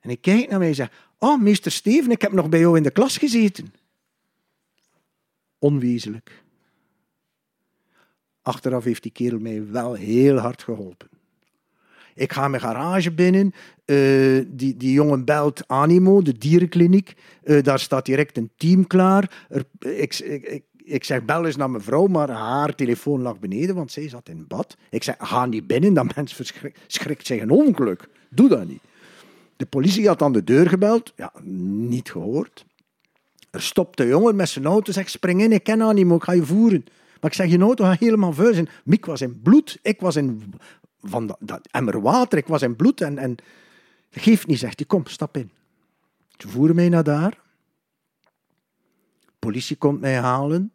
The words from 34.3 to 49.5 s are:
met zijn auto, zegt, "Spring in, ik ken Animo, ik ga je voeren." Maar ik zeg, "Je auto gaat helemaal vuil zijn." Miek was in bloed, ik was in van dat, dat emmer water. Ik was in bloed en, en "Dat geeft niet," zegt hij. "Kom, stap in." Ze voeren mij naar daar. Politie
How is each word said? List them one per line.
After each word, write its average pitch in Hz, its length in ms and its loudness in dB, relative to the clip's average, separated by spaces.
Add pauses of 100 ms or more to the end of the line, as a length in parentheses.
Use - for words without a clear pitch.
met 185 120 -2
zijn 135 160 -8
auto, 202 280 0
zegt, 185 180 -6
"Spring 180 320 -2
in, 226 100 4
ik 208 120 2
ken 220 180 0
Animo, 196 340 4
ik 165 60 -2
ga 180 100 -4
je 175 120 2
voeren." 196 400 2 (360)
Maar 156 100 -2
ik - 60 -10
zeg, 180 140 0
"Je 175 80 4
auto 208 260 2
gaat 185 140 4
helemaal 214 340 2
vuil 202 220 2
zijn." 165 140 -2 (160)
Miek - 220 2
was 151 140 -8
in 123 220 -8
bloed, 254 400 4
ik 208 180 -2
was 175 160 0
in 127 260 -2 (580)
van 110 260 -8
dat, 101 140 -10
dat - 300 -14
emmer 120 300 -4
water. 190 380 0
Ik 143 80 -4
was 151 160 -2
in 120 140 -4
bloed 202 240 0
en, 143 180 -6
en 127 180 -6 (720)
"Dat - 120 -16
geeft 220 240 4
niet," 151 120 0
zegt 110 200 -8
hij. 147 80 -8
"Kom, 180 200 -2
stap - 300 -10
in." 113 140 -10 (840)
Ze - 120 -20
voeren 139 260 2
mij 175 140 2
naar 170 160 2
daar. 151 360 -2 (2000)
Politie 117 380 -6